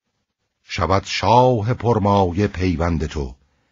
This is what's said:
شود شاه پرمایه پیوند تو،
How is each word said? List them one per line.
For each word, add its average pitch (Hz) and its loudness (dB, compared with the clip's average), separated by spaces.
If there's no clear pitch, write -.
شود 92 -2
شاه 120 2
پرمایه 101 0
پیوند 85 -2
تو، 69 -8